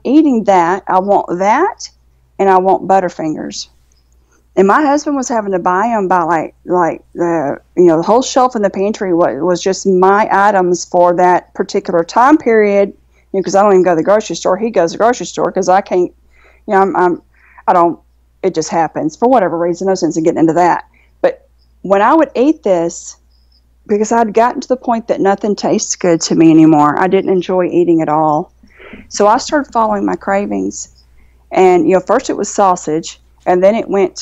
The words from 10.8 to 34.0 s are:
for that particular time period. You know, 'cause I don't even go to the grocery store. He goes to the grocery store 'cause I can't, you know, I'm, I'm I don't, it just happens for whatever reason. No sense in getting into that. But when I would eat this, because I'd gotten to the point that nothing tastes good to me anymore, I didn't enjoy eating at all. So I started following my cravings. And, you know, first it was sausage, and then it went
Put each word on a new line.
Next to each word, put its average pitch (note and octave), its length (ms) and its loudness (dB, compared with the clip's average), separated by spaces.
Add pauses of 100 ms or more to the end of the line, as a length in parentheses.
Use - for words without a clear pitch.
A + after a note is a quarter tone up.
for F3 300 2
that F3+ 400 0
particular F#3+ 500 -4
time B3+ 320 2
period. G#3 520 2 (440)
You G3 60 -4
know, F#3 60 0
'cause F3+ 100 -4
I G3 80 4
don't G#3 100 4
even F#3 120 4
go F3+ 80 2
to E3 40 0
the D#3+ 60 0
grocery G3 340 0
store. F#3 200 -2
He A3 140 -4
goes F3 220 0
to F3 60 -10
the F#3+ 60 0
grocery A#3+ 220 0
store E3 260 -4
'cause F#3 160 -4
I F#3 120 4
can't, F#3 320 -2 (540)
you G#3 80 -2
know, F#3+ 60 4
I'm, G3 160 0
I'm F3 260 0 (480)
I - 20 2
don't, E3+ 260 0 (440)
it F#3 120 -2
just D#3+ 160 -6
happens D#3 460 -4
for A#3+ 120 0
whatever F#3+ 280 2
reason. F3 300 -4
No F#3+ 80 0
sense F3+ 220 -2
in D#3+ 80 -2
getting E3 160 0
into D#3+ 140 2
that. F3 300 0 (380)
But - 260 -4 (340)
when G3 200 0
I B3 120 4
would D#4+ 200 2
eat D4 280 0
this, E3+ 540 -4 (720)
because G#3 260 -2
I'd A#3 220 0
gotten A#3+ 260 0
to - 80 -10
the B3 80 -2
point A3+ 320 -4
that F3+ 120 -2
nothing G3 360 0
tastes - 400 -4
good E3+ 260 0
to - 120 -4
me E3 160 4
anymore, D#3 480 4
I F#3+ 80 0
didn't F#3 260 0
enjoy F#3 340 -2
eating E3+ 360 0
at D3+ 60 -4
all. D#3 440 0 (560)
So - 180 0
I A3 120 4
started - 340 -4
following G#3+ 320 -2
my - 120 -2
cravings. G3+ 880 -6 (480)
And, F3+ 360 2
you F#3 60 4
know, F3+ 60 2
first A#3 300 -2
it - 60 -6
was G#3 120 -6
sausage, F3+ 720 -2 (260)
and F3+ 160 0
then G3+ 120 4
it - 140 -6
went F#3+ 340 0